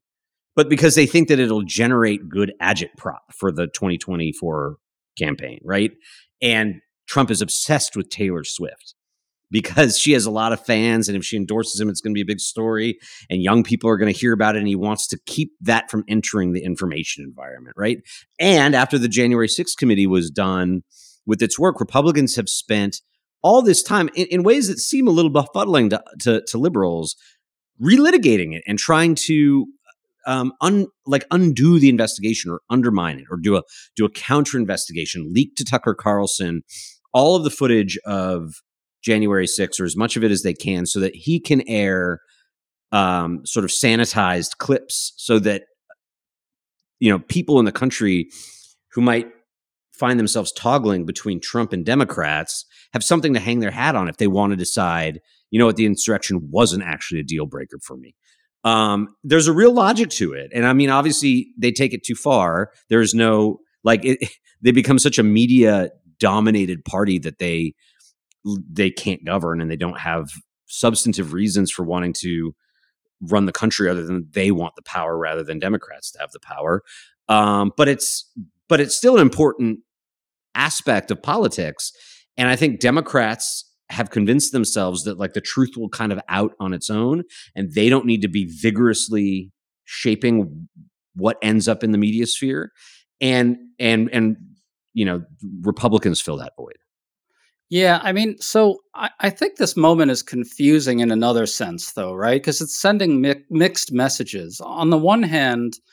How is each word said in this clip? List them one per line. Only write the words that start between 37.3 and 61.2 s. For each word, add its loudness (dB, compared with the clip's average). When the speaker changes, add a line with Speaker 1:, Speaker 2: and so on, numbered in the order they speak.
Speaker 1:
of 0
the -2
footage 0
of -4
January 2
sixth -4
or -2
as -6
much -2
of 0
it 4
as 0
they -2
can -4
so -4
that -2
he -2
can 0
air, -2
um, -2
sort -4
of -6
sanitized 0
clips -4
so 0
that, -2
you 4
know, 4
people 2
in 4
the 0
country -2
who -2
might 2
find -2
themselves -2
toggling 0
between -8
Trump -4
and -6
Democrats -2
have -4
something 2
to 0
hang -2
their -2
hat -2
on 0
if -8
they 0
want 2
to -2
decide, -4
"You 2
know 6
what, 2
the 2
insurrection -2
wasn't 2
actually -8
a -6
deal -6
breaker -14
for -16
me." -20
Um, 0
there's 4
a 2
real 8
logic 2
to -2
it. -12
And 0
I 4
mean, 4
obviously 2